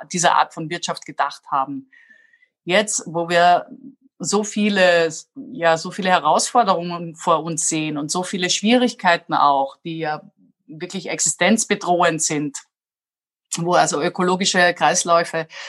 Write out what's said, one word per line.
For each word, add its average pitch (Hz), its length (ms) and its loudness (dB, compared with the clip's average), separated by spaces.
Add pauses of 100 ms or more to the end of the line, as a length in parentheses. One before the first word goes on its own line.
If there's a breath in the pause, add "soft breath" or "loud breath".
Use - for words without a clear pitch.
(120)
dieser 175 240 2
Art - 180 2
von 160 160 -8
Wirtschaft 170 360 -8
gedacht 139 440 -6
haben. 139 400 -6 (760 soft breath)
Jetzt, 208 400 0
wo 170 240 -6
wir 175 380 4 (520)
so 202 240 -2
viele, 185 640 2 (440)
ja, 160 240 2
so 170 140 -8
viele 185 180 -4
Herausforderungen 175 1040 0
vor 160 280 0
uns 160 260 -4
sehen 156 280 -4
und 151 140 -6
so 180 120 -2
viele 180 260 -4
Schwierigkeiten 220 840 2
auch, 143 520 2
die 165 140 -8
ja 151 300 -8 (360)
wirklich 175 440 -12
existenzbedrohend 175 1120 0
sind, 147 360 -2 (1000)
wo 170 160 0
also 151 280 2
ökologische 180 720 2
Kreisläufe 170 720 2 (220 loud breath)